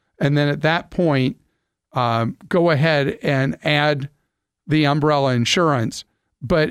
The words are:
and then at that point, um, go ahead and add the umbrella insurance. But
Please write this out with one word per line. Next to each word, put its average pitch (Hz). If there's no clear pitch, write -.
and 143
then 147
at 143
that 160
point, 143
um, 117
go 170
ahead 147
and 135
add 147
the 151
umbrella 143
insurance. 123
But 156